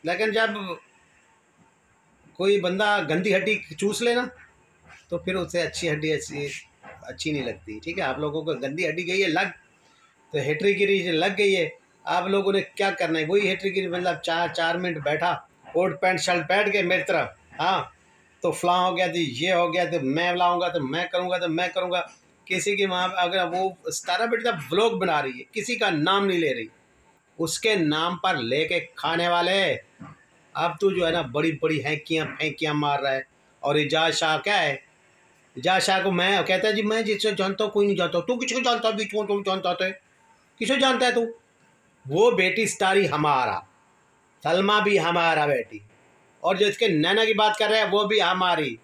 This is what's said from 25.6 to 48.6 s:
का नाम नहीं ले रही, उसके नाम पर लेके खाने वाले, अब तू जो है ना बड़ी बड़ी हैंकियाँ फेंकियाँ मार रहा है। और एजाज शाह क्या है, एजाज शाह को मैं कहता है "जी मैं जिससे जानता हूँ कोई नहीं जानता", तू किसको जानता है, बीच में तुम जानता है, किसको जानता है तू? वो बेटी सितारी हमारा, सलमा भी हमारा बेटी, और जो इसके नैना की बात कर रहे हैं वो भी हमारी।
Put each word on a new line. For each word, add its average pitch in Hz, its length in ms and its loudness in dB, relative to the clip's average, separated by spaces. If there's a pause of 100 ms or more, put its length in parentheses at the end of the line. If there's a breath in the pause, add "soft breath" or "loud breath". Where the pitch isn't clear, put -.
का 214 160 0
नाम 185 320 2
नहीं 185 140 2
ले 156 140 2
रही, 117 160 -6 (680)
उसके 170 380 0
नाम 160 400 0
पर 185 220 0
लेके 147 420 0 (180)
खाने 170 300 0
वाले, 175 300 2 (960)
अब 156 260 -2
तू 196 100 4
जो 180 160 0
है 165 60 2
ना 170 180 0
बड़ी 151 220 0 (100)
बड़ी 156 180 0
हैंकियाँ 151 480 -4
फेंकियाँ 151 480 -4
मार 143 260 0
रहा 139 100 0
है। 135 120 -2 (380)
और 143 160 2
एजाज 156 360 2
शाह 156 240 2
क्या 202 180 0
है, 156 180 0 (840)
एजाज 175 260 2
शाह 190 200 2
को 190 100 2
मैं 180 320 2
कहता 185 240 0
है 214 60 2
"जी 214 100 0
मैं 220 200 0
जिससे 208 300 0
जानता 196 300 -2
हूँ 208 80 -4
कोई 202 140 2
नहीं 196 100 2
जानता", 170 260 0
तू 247 140 -2
किसको 240 260 -4
जानता 240 260 0
है, 220 80 -2
बीच 208 180 -6
में 208 120 -2
तुम 202 160 -2
जानता 185 380 -2
है, 185 100 -2 (720)
किसको 233 180 2
जानता 254 280 2
है - 80 2
तू? 233 120 2 (800)
वो 180 260 4
बेटी 175 360 2
सितारी 196 400 2
हमारा, 135 500 2 (840)
सलमा 196 380 4
भी 208 180 2
हमारा 165 480 2
बेटी, 117 360 -2 (600)
और 185 140 2
जो 202 100 4
इसके 202 240 2
नैना 180 340 2
की 220 120 2
बात 214 220 4
कर 208 120 2
रहे 220 100 4
हैं 196 100 0
वो 208 160 2
भी 208 140 2
हमारी। 175 640 0